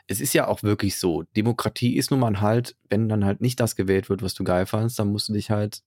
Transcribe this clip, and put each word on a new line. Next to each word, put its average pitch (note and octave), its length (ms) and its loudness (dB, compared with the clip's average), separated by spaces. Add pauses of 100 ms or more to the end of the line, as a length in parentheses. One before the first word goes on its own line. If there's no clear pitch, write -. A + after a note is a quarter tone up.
es G2 140 -6
ist - 120 -2
ja D3+ 140 2
auch G#2 160 -2
wirklich G#2 340 0
so, E2 280 0 (120)
Demokratie A#2+ 600 0
ist C#3 160 0
nun C3+ 80 2
mal G#2+ 200 0
halt, A2+ 360 0 (120)
wenn A2 200 2
dann G#2+ 160 2
halt G2 160 2
nicht B2+ 180 0
das A#2 160 0
gewählt F#2+ 340 0
wird, G2 140 0
was F#2 120 -4
du F#2+ 100 -6
geil F#2 220 2
fandst, A2+ 340 -2
dann G2+ 100 0
musst G#2 180 -2
du G#2+ 40 -4
dich G#2 180 -2
halt G#2 360 -2